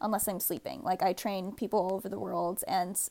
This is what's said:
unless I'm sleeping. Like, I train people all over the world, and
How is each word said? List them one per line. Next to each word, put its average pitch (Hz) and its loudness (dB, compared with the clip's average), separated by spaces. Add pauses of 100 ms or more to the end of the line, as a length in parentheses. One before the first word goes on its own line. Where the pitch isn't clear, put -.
unless 214 2
I'm 196 0
sleeping. - -2
Like, 180 2
I 190 6
train 196 -2
people 214 0
all 185 4
over 196 -4
the 202 -4
world, 180 0
and 185 0 (120)